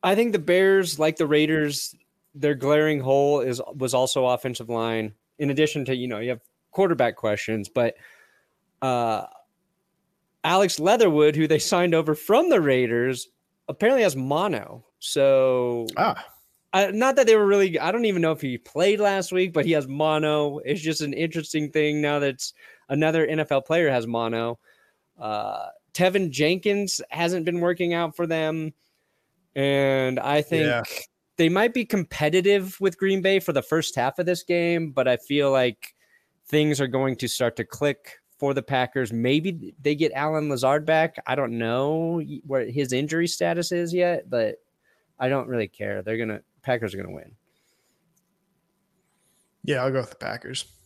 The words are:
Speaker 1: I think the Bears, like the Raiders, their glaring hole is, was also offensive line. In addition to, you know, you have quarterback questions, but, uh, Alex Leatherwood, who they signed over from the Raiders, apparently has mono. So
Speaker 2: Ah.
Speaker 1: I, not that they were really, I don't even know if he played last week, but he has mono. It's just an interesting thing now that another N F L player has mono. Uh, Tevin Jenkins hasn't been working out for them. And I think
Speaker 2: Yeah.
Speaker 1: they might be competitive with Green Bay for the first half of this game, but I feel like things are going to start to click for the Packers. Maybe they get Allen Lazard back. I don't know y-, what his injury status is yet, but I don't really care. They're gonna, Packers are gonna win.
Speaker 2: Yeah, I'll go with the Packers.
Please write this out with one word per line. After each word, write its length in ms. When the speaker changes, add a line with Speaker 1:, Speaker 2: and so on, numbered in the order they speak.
Speaker 1:
I 100
think 180
the 80
Bears, 600
like 180
the 80
Raiders, 680
their 180
glaring 460
hole 420
is, 180
was 200
also 320
offensive 420
line. 440
In 100
addition 360
to, 100
you 120
know, 120
you 100
have 120
quarterback 460
questions, 520
but, 280
uh, 420
Alex 360
Leatherwood, 560
who 120
they 100
signed 380
over 180
from 380
the 100
Raiders, 680
apparently 360
has 120
mono. 720
So 880
Speaker 2:
Ah. 260
Speaker 1:
I, 200
not 240
that 100
they 120
were 100
really, 320
I 120
don't 140
even 160
know 120
if 80
he 180
played 400
last 320
week, 220
but 120
he 60
has 160
mono. 720
It's 220
just 200
an 120
interesting 580
thing 300
now 180
that 320
another 360
N 140
F 120
L 100
player 280
has 160
mono. 540
Uh, 500
Tevin 360
Jenkins 800
hasn't 360
been 160
working 320
out 220
for 120
them. 460
And 640
I 220
think 240
Speaker 2:
Yeah. 180
Speaker 1:
they 120
might 240
be 120
competitive 960
with 180
Green 220
Bay 180
for 140
the 100
first 320
half 240
of 60
this 180
game, 480
but 160
I 80
feel 340
like 460
things 360
are 60
going 280
to 140
start 260
to 80
click 560
for 160
the 80
Packers. 520
Maybe 680
they 140
get 160
Allen 380
Lazard 360
back. 300
I 100
don't 220
know 680
y-, 180
what 240
his 220
injury 360
status 440
is 220
yet, 360
but 320
I 120
don't 180
really 220
care. 320
They're 160
gonna, 240
Packers 320
are 40
gonna 180
win. 160
Speaker 2:
Yeah, 200
I'll 80
go 100
with 80
the 80
Packers. 480